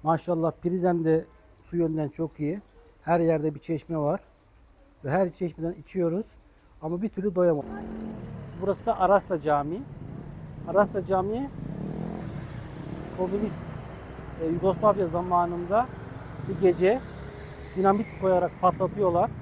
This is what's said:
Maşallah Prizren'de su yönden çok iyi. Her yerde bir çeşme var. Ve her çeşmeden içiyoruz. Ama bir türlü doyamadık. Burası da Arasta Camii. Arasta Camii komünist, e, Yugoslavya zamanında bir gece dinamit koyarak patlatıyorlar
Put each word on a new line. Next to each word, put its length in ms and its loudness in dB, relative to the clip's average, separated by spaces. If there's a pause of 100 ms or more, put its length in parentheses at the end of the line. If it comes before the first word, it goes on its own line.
Maşallah 480 2 (100)
Prizren'de 600 4 (380)
su 140 -6
yönden 320 2
çok 320 -6
iyi. 200 -2 (420)
Her 180 2
yerde 340 2
bir 60 -12
çeşme 380 -4
var. 220 0 (840)
Ve 60 -4
her 220 2
çeşmeden 400 -4
içiyoruz. 540 -2 (560)
Ama 200 -4
bir 60 -2
türlü 260 -2
doyamadık. 360 4 (920)
Burası 240 -2
da 140 0
Arasta 400 4
Camii. 420 0 (840)
Arasta 360 2
Camii 440 0 (1700)
komünist, 420 -2 (840)
e, 40 -2
Yugoslavya 600 4
zamanında 800 2 (640)
bir 120 -4
gece 400 6 (760)
dinamit 300 4 (140)
koyarak 400 4
patlatıyorlar 680 2 (120)